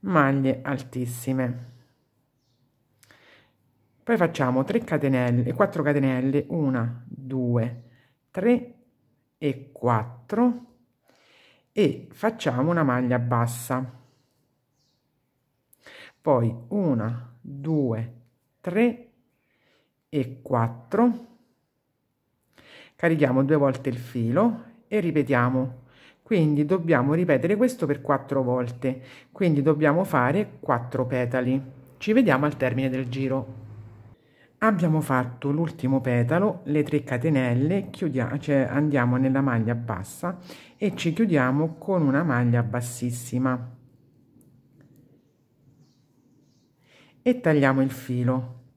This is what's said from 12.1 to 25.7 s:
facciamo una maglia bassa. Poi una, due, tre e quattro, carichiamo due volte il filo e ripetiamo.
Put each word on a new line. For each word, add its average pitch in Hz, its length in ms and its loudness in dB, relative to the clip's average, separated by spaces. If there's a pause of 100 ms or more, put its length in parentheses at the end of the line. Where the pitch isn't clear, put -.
facciamo 160 600 -2
una 170 120 2
maglia 123 360 2
bassa. 120 800 -2 (2250)
Poi 117 340 2 (140)
una, 120 720 -2
due, 139 800 -4 (400)
tre 226 500 0 (1000)
e 135 340 -4
quattro, 196 840 0 (1700)
carichiamo 143 480 4
due 151 120 4
volte 135 320 0
il 127 100 -6
filo 127 680 0 (240)
e 214 120 0
ripetiamo. 131 800 0 (520)